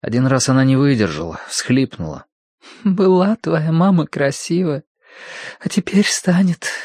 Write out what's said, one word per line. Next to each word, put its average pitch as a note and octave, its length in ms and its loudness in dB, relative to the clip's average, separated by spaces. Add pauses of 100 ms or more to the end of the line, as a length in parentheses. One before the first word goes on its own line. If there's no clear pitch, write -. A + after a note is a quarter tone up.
Один A#2+ 260 -2
раз C3 220 0
она C3 160 4
не C3+ 120 2
выдержала, G#2 720 0
всхлипнула. A#2+ 760 -4 (580)
«Была F#3+ 520 4
твоя D#3+ 360 -2
мама E3+ 340 4
красивая, D3 760 -2 (800)
а - 80 -6
теперь - 380 0
станет F3+ 600 0 (180)